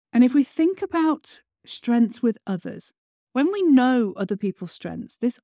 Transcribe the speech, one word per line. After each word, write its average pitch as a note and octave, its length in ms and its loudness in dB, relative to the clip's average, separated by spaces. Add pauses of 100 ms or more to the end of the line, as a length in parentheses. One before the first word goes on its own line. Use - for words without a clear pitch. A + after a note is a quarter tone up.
(120)
And A#3+ 120 6
if B3+ 100 2
we C#4+ 80 4
think E4+ 400 -2
about D#4+ 580 -2 (240)
strengths - 560 0
with A3+ 160 0 (120)
others, F3 440 -10 (420)
when D4 180 2
we G4+ 100 -2
know B3+ 540 4
other G3 200 -4
people's F#3+ 360 -8
strengths, - 460 -12
this A#3+ 260 -4